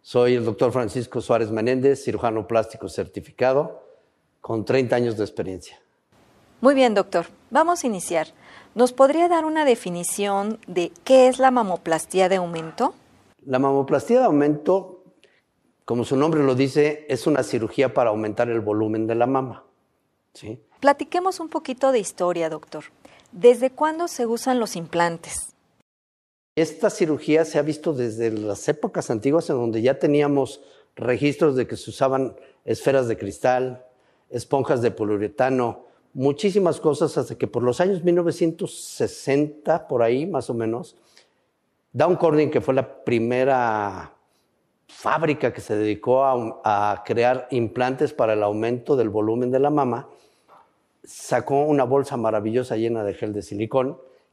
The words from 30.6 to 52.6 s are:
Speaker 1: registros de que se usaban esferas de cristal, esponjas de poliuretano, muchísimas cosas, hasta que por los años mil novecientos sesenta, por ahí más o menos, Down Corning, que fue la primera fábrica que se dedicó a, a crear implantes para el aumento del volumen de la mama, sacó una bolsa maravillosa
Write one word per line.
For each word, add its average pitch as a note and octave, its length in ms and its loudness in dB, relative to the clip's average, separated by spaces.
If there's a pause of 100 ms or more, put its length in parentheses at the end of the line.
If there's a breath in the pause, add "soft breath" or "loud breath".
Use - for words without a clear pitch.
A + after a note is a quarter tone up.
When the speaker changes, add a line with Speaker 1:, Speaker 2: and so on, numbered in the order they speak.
Speaker 1:
registros C3+ 580 0
de B2+ 120 0
que - 100 -10
se - 140 -14
usaban C3+ 440 0 (300 loud breath)
esferas C3 420 0
de A2+ 120 -4
cristal, B2+ 680 -2 (460)
esponjas B2+ 500 -2
de A#2 100 2
poliuretano, A2 960 -2 (300 loud breath)
muchísimas D#3+ 680 0
cosas, D3+ 380 0
hasta A#2+ 180 -6
que B2+ 100 -4
por A#2 160 -4
los B2 200 0
años F#3 200 0
mil F3 120 2
novecientos E3+ 720 -2
sesenta, D3 1000 -2
por B2 160 0
ahí B2 220 2
más D#3+ 240 -6
o B2+ 60 -4
menos, A2+ 420 -6 (960 soft breath)
Down D#3+ 240 2
Corning, D3+ 340 4
que A#2+ 120 0
fue C3 100 -2
la C3 320 -2
primera A#2 1080 0 (720)
fábrica C#3+ 680 -2
que - 100 -14
se - 120 -4
dedicó G#2+ 500 0
a, A2 680 0
a G2 120 -6
crear B2 460 0
implantes B2+ 640 -2
para A2 220 2
el G#2 80 0
aumento A2+ 540 0
del A2+ 120 2
volumen A2 420 0
de C3 80 2
la C#3+ 120 4
mama, B2+ 380 -2 (960 soft breath)
sacó C#3 600 -2
una C#3+ 200 2
bolsa C3+ 320 0
maravillosa A2+ 600 -2